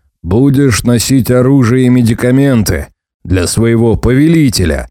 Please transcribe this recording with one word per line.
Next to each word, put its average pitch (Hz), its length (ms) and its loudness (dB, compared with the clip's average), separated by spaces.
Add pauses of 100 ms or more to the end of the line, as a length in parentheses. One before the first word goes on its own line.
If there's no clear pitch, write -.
(220)
«Будешь 131 600 0
носить 120 480 0
оружие 127 560 2
и - 20 2
медикаменты 120 1000 0 (360)
для 87 220 -2
своего 113 500 0
повелителя», 123 920 0